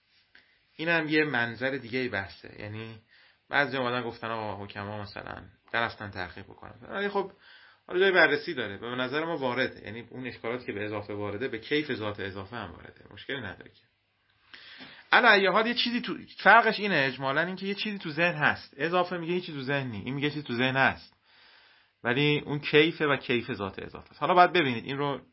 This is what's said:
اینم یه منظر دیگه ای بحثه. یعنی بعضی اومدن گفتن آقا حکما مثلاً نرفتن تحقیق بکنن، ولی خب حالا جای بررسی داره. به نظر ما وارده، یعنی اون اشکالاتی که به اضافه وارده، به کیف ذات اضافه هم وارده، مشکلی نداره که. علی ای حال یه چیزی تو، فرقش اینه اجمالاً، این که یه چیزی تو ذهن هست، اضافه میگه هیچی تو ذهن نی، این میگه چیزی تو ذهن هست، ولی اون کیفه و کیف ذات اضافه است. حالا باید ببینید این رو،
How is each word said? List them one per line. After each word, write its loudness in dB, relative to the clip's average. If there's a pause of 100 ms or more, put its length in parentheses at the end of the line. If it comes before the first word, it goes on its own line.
(760)
اینم 0
یه 4
منظر -2
دیگه -6
ای -2
بحثه. -8
یعنی -12 (520)
بعضی 0
اومدن -2
گفتن -8
آقا -6
حکما -8
مثلاً -12 (320)
نرفتن -4
تحقیق -10
بکنن، -18 (160)
ولی -2
خب -4 (540)
حالا 0
جای 4
بررسی 4
داره. -6
به -10
نظر -4
ما -4
وارده، -2
یعنی -12
اون -12
اشکالاتی -8
که -6
به -6
اضافه -6
وارده، -6
به -8
کیف -2
ذات -6
اضافه -10
هم -8
وارده، -20
مشکلی -10
نداره -12
که. -20 (1300)
علی 6
ای 8
حال 4
یه 0
چیزی -2
تو، -6 (220)
فرقش 8
اینه 2
اجمالاً، 0
این -2
که -8
یه -2
چیزی -6
تو -8
ذهن 2
هست، 2
اضافه 0
میگه -2
هیچی -2
تو -6
ذهن 0
نی، -6
این -4
میگه 0
چیزی -6
تو -6
ذهن 2
هست، 2 (920)
ولی 2
اون -2
کیفه 4
و 4
کیف 0
ذات -6
اضافه -14
است. -20
حالا 2
باید 8
ببینید 2
این -6
رو، -2 (120)